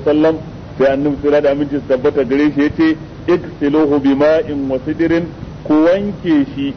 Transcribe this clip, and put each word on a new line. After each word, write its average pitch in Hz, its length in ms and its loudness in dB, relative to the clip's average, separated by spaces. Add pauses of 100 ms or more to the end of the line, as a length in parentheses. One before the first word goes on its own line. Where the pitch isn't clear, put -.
sallam, 151 320 4 (380)
sai 135 180 2
Annabi, 139 260 0
tsira 147 220 2
da 147 100 2
aminci 143 240 -2
su 139 120 -4
tabbata 139 360 0
gare 139 300 2
shi, 143 100 -2
yace, 156 340 2 (280)
"Iksiluhu 151 760 0
bima'in 143 720 2
wa 131 140 -2
sidrin," 165 420 0 (380)
ku - 80 0 (100)
wanke 175 720 2
shi, 139 220 -4